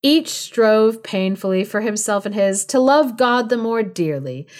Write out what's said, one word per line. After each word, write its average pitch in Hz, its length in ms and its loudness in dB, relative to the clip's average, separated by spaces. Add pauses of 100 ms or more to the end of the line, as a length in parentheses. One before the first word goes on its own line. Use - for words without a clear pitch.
Each 302 280 2
strove 220 720 2
painfully 190 600 -2
for 208 160 -4
himself 214 440 -4
and 208 80 -6
his 196 340 0
to 269 120 0
love 269 380 4
God 247 320 0
the 240 80 0
more 226 260 -2
dearly 143 640 -4 (120)